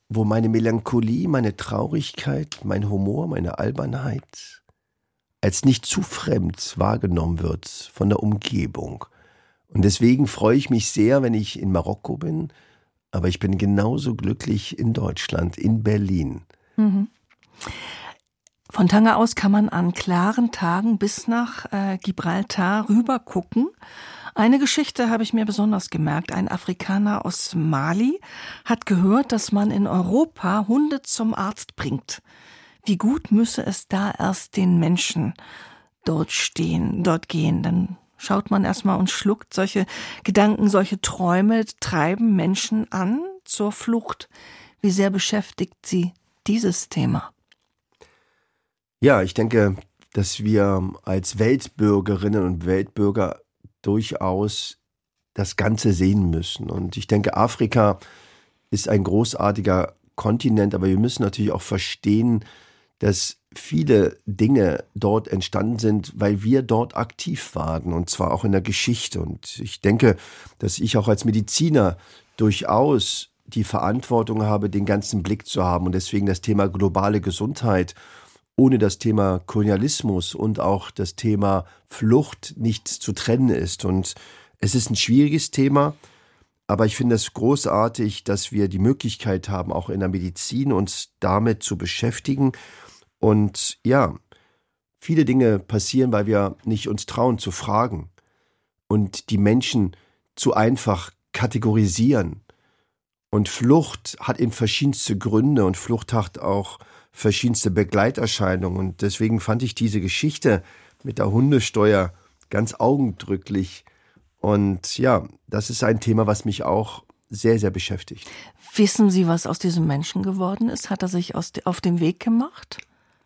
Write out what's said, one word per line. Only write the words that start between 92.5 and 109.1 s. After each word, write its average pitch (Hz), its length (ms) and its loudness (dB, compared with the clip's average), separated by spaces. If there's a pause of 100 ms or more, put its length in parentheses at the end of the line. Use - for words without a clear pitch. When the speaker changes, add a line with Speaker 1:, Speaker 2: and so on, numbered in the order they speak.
Speaker 1:
Und 107 680 2
ja, 123 300 2 (840)
viele 160 240 2
Dinge 120 340 4
passieren, 120 540 0
weil 104 140 2
wir 101 380 2
nicht 110 240 -2
uns 107 180 -4
trauen 120 320 0
zu 98 140 -6
fragen 107 580 -2 (760)
und - 440 0
die 107 80 2
Menschen 104 580 2 (400)
zu - 180 2
einfach 110 560 2 (220)
kategorisieren. 107 1080 0 (880)
Und 104 180 2
Flucht - 720 0
hat - 200 -4
eben 117 120 0
verschiedenste 120 640 -2
Gründe 110 480 2
und 92 140 0
Flucht - 340 -6
hat 107 260 -2
auch 98 400 -4 (360)
verschiedenste 110 560 0
Begleiterscheinungen. 95 1080 0
Und 95 240 -6
deswegen 110 380 0